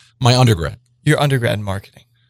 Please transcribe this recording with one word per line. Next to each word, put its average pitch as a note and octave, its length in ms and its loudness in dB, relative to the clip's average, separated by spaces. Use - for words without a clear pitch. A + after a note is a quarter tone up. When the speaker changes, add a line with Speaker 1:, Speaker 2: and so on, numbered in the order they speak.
Speaker 1:
My B2 160 4
undergrad. A2+ 420 0
Speaker 2:
Your D3 160 0
undergrad A#2+ 360 -2
in G#2 60 -10
marketing. G2 400 -12